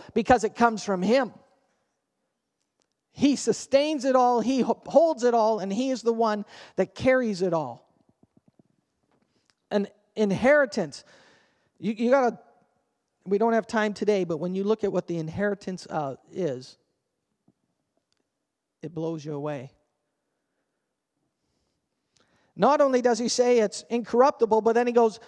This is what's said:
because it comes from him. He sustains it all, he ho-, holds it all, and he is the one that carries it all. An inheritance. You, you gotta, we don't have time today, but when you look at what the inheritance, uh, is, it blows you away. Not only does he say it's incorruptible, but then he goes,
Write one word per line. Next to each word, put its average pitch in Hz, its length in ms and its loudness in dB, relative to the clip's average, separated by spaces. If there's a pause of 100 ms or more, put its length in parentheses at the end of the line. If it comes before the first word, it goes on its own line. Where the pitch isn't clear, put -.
(140)
because 226 300 2
it 214 120 -4
comes 226 280 2
from 190 180 -2
him. 226 320 0 (1800)
He 247 240 2
sustains 277 680 -2
it 254 100 2
all, 247 260 4
he 247 200 0
ho-, - 240 -2
holds 302 380 2
it 240 100 2
all, 220 240 2
and 196 160 -6
he 254 160 -2
is 240 140 -4
the 226 100 0
one 214 320 -2 (300)
that 185 180 -2
carries 240 480 0
it 185 100 0
all. 135 400 -6 (1800)
An 202 160 0 (280)
inheritance. 220 880 0 (760)
You, 208 140 -4
you 233 180 0
gotta, 254 260 2 (880)
we 196 140 -2
don't 226 140 0
have 226 120 0
time 214 300 -2
today, 202 280 0
but 165 140 -6
when 180 160 -6
you 190 100 -4
look 220 200 -2
at 196 80 -2
what 180 160 -4
the 170 100 -6
inheritance, 185 720 -6
uh, 143 280 -6 (140)
is, 135 460 -8 (2000)
it 160 100 -12
blows 160 320 -8
you 151 80 -10
away. 143 380 -10 (2750)
Not 269 260 2
only 262 200 2
does 233 160 2
he 226 120 -4
say 247 320 2
it's - 280 -2
incorruptible, 233 720 2
but 220 120 2
then 240 120 2
he 240 80 -2
goes, 226 340 2